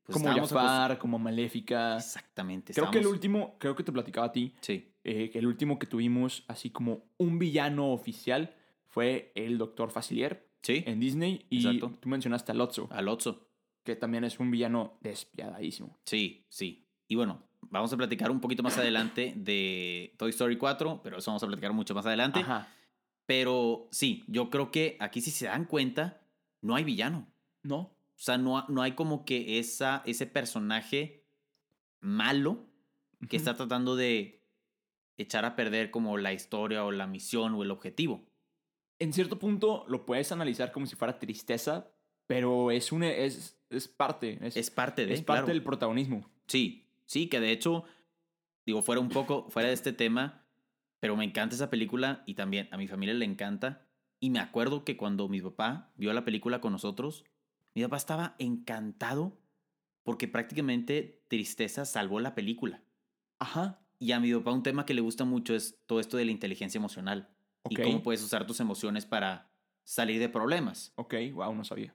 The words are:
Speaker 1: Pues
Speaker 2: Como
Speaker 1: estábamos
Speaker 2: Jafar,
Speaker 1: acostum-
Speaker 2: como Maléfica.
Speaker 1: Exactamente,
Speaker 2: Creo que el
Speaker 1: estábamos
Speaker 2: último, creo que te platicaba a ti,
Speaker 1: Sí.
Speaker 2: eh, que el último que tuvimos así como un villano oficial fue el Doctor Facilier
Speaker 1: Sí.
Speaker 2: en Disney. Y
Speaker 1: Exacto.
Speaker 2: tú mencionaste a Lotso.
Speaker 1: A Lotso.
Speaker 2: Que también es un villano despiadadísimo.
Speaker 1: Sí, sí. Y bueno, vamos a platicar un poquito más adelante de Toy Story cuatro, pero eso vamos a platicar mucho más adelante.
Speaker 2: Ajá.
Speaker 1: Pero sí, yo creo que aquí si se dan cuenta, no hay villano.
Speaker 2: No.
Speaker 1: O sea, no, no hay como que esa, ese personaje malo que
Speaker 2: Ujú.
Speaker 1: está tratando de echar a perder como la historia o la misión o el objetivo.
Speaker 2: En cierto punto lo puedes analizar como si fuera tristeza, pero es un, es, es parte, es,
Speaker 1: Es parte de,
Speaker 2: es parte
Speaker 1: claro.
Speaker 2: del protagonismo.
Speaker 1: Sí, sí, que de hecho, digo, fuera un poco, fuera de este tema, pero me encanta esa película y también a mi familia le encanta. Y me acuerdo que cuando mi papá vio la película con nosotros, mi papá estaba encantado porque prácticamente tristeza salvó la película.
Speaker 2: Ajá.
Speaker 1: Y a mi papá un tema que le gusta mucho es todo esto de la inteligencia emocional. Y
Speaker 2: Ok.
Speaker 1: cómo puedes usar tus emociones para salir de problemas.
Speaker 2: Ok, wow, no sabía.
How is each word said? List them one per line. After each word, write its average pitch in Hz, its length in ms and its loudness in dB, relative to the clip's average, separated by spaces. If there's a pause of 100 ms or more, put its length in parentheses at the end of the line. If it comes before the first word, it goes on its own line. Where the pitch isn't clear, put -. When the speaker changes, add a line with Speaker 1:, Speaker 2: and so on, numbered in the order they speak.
Speaker 1:
Pues - 100 -6
Speaker 2:
Como 151 140 4
Speaker 1:
estábamos 127 240 4
Speaker 2:
Jafar, 131 400 6
Speaker 1:
acostum- 127 60 -2
Speaker 2:
como 117 200 0
Maléfica. 117 800 0
Speaker 1:
Exactamente, - 760 -8
Speaker 2:
Creo 151 140 4
que 214 120 4
el 208 60 6
Speaker 1:
estábamos 202 100 6
Speaker 2:
último, 202 440 2
creo 139 180 0
que 131 80 -2
te 135 80 -4
platicaba 117 340 0
a 117 60 -2
ti, 123 280 0
Speaker 1:
Sí. - 320 -4 (120)
Speaker 2:
eh, 110 260 0
que 117 80 -4
el 117 80 4
último 135 320 2
que - 80 -4
tuvimos 123 640 2
así - 220 -8
como 120 340 -2 (140)
un 170 200 4
villano 147 540 4
oficial 123 640 -2 (320)
fue 123 500 0
el 113 220 0
Doctor 113 320 -2
Facilier 123 580 -2 (140)
Speaker 1:
Sí. 143 240 2
Speaker 2:
en 113 140 -2
Disney. 156 500 0
Y 127 160 2
Speaker 1:
Exacto. 120 340 0
Speaker 2:
tú - 80 -6
mencionaste 123 440 0
a - 20 0
Lotso. 120 360 0
Speaker 1:
A 104 100 -6
Lotso. 110 480 -2 (360)
Speaker 2:
Que 117 120 -4
también 117 280 -2
es 113 140 -4
un 127 120 0
villano 117 500 0
despiadadísimo. - 1040 -8
Speaker 1:
Sí, 104 440 -2
sí. - 380 -10 (200)
Y 113 80 0
bueno, 107 280 0 (200)
vamos 107 300 -2
a 131 40 -2
platicar 117 340 0
un 131 100 2
poquito 123 220 -2
más 120 140 0
adelante 113 580 0
de 95 840 -2
Toy 113 120 0
Story 120 280 2
cuatro, 139 440 0
pero 98 160 -10
eso 104 120 -6
vamos 104 120 -2
a 113 40 -2
platicar 101 260 -2
mucho 110 220 0
más 101 100 -2
adelante. 123 360 4
Speaker 2:
Ajá. 127 280 0 (580)
Speaker 1:
Pero 127 640 4
sí, - 360 2
yo 117 220 0
creo 139 220 0
que 156 300 2
aquí 107 200 -4
si 139 100 -2
se 131 160 -4
dan 151 200 0
cuenta, 147 560 0 (400)
no 110 140 2
hay 156 80 2
villano. 135 440 0 (340)
Speaker 2:
No. 143 180 -4
Speaker 1:
O - 400 -14
sea, 127 180 2
no, 131 300 2
no 135 140 2
hay 131 100 2
como 151 320 -2
que 120 340 0
esa, 135 480 0
ese 120 200 -2
personaje 120 1000 -2 (760)
malo 135 680 2 (540)
que - 60 -10
Speaker 2:
Ujú. - 100 -2
Speaker 1:
está 135 200 2
tratando 127 400 0
de 117 460 2 (760)
echar 107 280 0
a 120 120 -2
perder 110 340 0
como 110 280 0
la 98 140 0
historia 107 520 -2
o 101 80 -2
la 98 140 -2
misión 110 480 -2
o 104 80 -2
el 98 80 -2
objetivo. 104 540 -2 (760)
Speaker 2:
En 160 120 0
cierto 180 260 0
punto 208 500 2
lo 123 180 -2
puedes 131 260 0
analizar 127 400 -2
como 139 140 -4
si - 100 -10
fuera - 220 -2
tristeza, 117 720 -4 (380)
pero 123 440 4
es 120 220 2
un, 160 120 2
es, - 560 -2 (100)
es 127 180 -4
parte, 135 540 -2
es, 120 140 -4
Speaker 1:
Es 117 140 -2
parte 127 360 0
de, 101 80 2
Speaker 2:
es 156 80 0
parte 147 200 2
Speaker 1:
claro. 165 100 2
Speaker 2:
del 156 100 0
protagonismo. 127 640 -2 (180)
Speaker 1:
Sí, 120 400 0 (200)
sí, 165 220 0
que 127 120 0
de 113 120 4
hecho, 165 320 2 (840)
digo, 107 160 2
fuera 120 180 2
un 123 80 2
poco, 135 420 0
fuera 117 180 2
de 127 60 4
este 123 180 -2
tema, 120 520 0 (560)
pero 107 160 2
me 110 80 2
encanta 110 300 -2
esa 135 160 -2
película 123 560 -2
y 101 80 -8
también 98 380 -4
a 98 40 -8
mi 98 120 -4
familia 98 260 -2
le 120 100 0
encanta. 101 600 -4 (340)
Y 131 100 0
me 120 100 2
acuerdo 135 440 0
que 135 120 -4
cuando 101 320 -2
mi 98 120 -2
papá 110 560 -4
vio 104 160 -2
la 117 120 0
película 120 360 -2
con 110 120 0
nosotros, 107 520 -6 (500)
mi 117 80 0
papá 123 140 -2
estaba 160 420 -2
encantado 120 1000 -4 (640)
porque 117 240 -4
prácticamente 127 1040 -2
tristeza 113 560 -2
salvó 104 340 -2
la 123 160 -2
película. 110 480 -4 (560)
Speaker 2:
Ajá. 185 400 -4 (220)
Speaker 1:
Y 120 120 -2
a 120 80 2
mi 120 140 4
papá 117 180 0
un 127 120 0
tema 139 220 0
que 139 80 0
le 120 80 2
gusta 113 220 -2
mucho 120 300 0
es - 320 -4
todo 113 140 2
esto 110 160 -2
de 120 80 2
la 113 80 2
inteligencia 101 460 -4
emocional. 98 500 -4 (420)
Y 110 80 -2
Speaker 2:
Ok. 117 60 2
Speaker 1:
cómo 120 180 4
puedes 113 200 0
usar 101 240 -2
tus 117 140 -6
emociones 104 460 -2
para 95 440 -2 (340)
salir 113 340 0
de 117 100 2
problemas. 120 680 -2
Speaker 2:
Ok, 120 180 -8 (200)
wow, 104 200 -4
no 107 100 -6
sabía. 107 300 -8